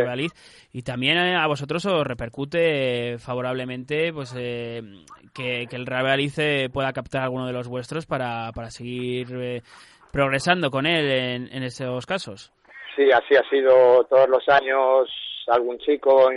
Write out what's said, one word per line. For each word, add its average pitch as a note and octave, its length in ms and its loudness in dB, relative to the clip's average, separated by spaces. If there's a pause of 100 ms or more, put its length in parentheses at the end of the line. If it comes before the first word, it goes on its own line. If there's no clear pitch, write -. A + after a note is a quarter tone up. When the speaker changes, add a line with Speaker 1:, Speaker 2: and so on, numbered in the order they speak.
Speaker 1:
Valladolid, B2+ 240 -6 (420)
y B2 100 -12
también, C3 360 -2
eh, F3+ 180 0
a D#3+ 100 0
vosotros D3 380 -4
os E3+ 220 0
repercute, C3 1080 -2
eh, A#2 40 -10
favorablemente, B2+ 960 -6
pues, C3+ 260 -12
eh, A#2+ 440 -8 (520)
que, B2 340 -4
que B2+ 80 -12
el B2 80 -8
Real B2+ 200 -2
Valladolid, C#3 340 0
eh, C#3+ 340 0
pueda C3+ 200 -4
captar C3 320 -6
alguno B2+ 220 -4
de B2+ 60 -6
los B2 160 -8
vuestros B2+ 380 -8
para, A#2 460 -6
para A2+ 180 -12
seguir, B2 640 -8
eh, B2 280 -8 (500)
progresando C#3 580 2
con C3+ 160 -2
él D#3 240 0
en, B2+ 420 -2
en C3 120 -8
esos B2+ 420 -8
casos. C#3+ 460 -10 (440)
Speaker 2:
Sí, C#3 140 6
así B2 240 4
ha B2+ 160 6
sido B2+ 540 6
todos C3+ 240 6
los C3 200 2
años, C3+ 640 4 (380)
algún A#2+ 300 0
chico, C3+ 580 4